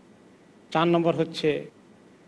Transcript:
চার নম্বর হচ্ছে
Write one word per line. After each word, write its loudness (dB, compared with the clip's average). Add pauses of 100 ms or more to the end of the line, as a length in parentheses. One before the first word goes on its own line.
(720)
চার 2
নম্বর 2
হচ্ছে -2 (600)